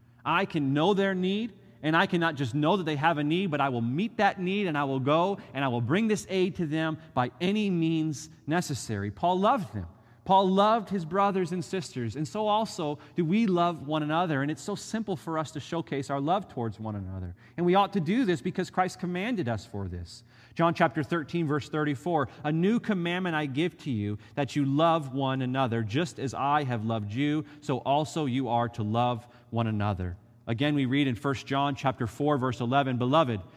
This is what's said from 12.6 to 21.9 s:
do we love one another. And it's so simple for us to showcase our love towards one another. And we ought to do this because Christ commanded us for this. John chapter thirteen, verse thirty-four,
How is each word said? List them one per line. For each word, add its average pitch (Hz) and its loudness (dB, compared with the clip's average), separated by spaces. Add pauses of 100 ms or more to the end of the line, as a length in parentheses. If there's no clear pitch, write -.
do 175 2
we 208 4
love 170 0
one 151 0
another. 156 0
And 143 0
it's - -6
so 202 -6
simple 214 -6
for 160 -6
us 156 -4
to 147 -8
showcase 151 -4
our 139 -2
love 175 0
towards 113 -6
one 107 -6
another. 92 -8 (220)
And 170 0
we 175 6
ought 190 4
to 202 0
do 214 2
this 180 0
because 185 -4
Christ 180 0
commanded 180 -4
us 110 -4
for 98 -8
this. 87 -12 (300)
John 170 2
chapter 170 2
thirteen, 170 -2
verse 143 -2
thirty-four, 151 0 (160)